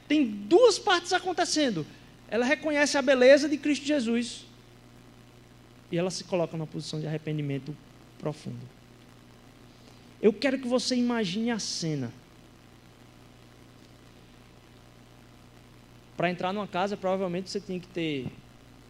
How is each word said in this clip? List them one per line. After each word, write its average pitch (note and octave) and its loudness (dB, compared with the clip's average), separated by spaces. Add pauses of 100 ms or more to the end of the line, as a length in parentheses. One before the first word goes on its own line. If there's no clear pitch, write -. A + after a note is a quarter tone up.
tem D4 4
duas A#3 6
partes F4 0
acontecendo. D#4 0 (460)
Ela A#3+ 0
reconhece D4 0
a C#4+ 2
beleza C4+ 8
de C#4+ 0
Cristo C#4+ -2
Jesus A#3 -2 (1500)
e F3 -2
ela F#3 0
se - -10
coloca E3+ -2
numa D#3 -6
posição D#3 -8
de D#3 -6
arrependimento D3 -6 (440)
profundo. B2+ -10 (1500)
Eu A3 6
quero C4 -2
que B3 -8
você B3 0
imagine A3+ 0
a A3 -2
cena. C#3+ -4 (4000)
Pra E3+ 0
entrar F3+ -4
numa G3+ -6
casa, G3 -4
provavelmente F#3 -4
você G3+ -8
tinha F#3 -8
que - -16
ter D3+ -6 (640)